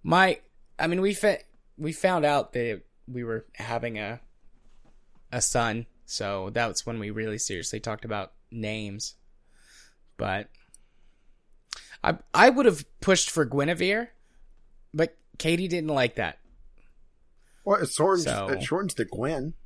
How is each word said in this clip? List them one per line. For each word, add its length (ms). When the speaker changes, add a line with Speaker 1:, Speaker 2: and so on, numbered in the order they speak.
Speaker 1:
My, 340
I 80
mean, 140
we 140
fa-, 260
we 160
found 320
out 280
that 300
we 160
were 300
having 440
a, 220
a 80
son, 460
so 440
that's 360
when 140
we 100
really 280
seriously 420
talked 240
about 280
names. 640
But 320
I, 140
I 180
would 160
have 180
pushed 300
for 140
Guinevere, 680
but 220
Katie 280
didn't 240
like 260
that. 220
Speaker 2:
Well, 180
it 80
shortens, 360
Speaker 1:
So 220
Speaker 2:
it 140
shortens 320
to 120
Gwen. 480